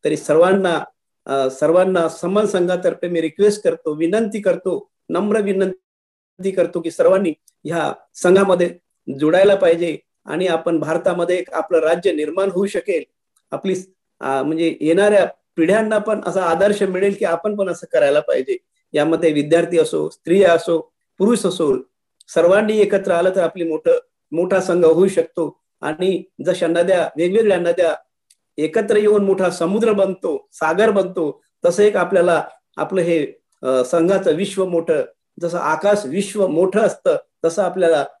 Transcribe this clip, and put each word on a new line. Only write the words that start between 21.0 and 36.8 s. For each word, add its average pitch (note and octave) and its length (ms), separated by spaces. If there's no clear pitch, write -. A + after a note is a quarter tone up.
पुरुष G#3+ 280
असो, D3+ 300
सर्वांनी G#3 500
एकत्र G3 340
आलं F3 180
तर F#3 120
आपली E3 220
मोठं, E3 340
मोठा F#3 280
संघ F3 240
होऊ E3 240
शकतो. E3+ 520
आणि E3+ 420
जशा F3+ 200
नद्या, E3+ 500
वेगवेगळ्या F#3+ 420
नद्या E3+ 360
एकत्र G#3 380
येऊन G#3 280
मोठा F#3+ 260
समुद्र G3+ 420
बनतो, F#3 600
सागर F3+ 380
बनतो, F3+ 520
तसं F3 180
एक G#3 140
आपल्याला F3+ 520
आपलं F3 240
हे, E3 320
अ, C3 220
संघाचं E3+ 500
विश्व G3 300
मोठं, E3 380
जसं E3+ 180
आकाश D#3+ 480
विश्व G3 400
मोठं F#3 340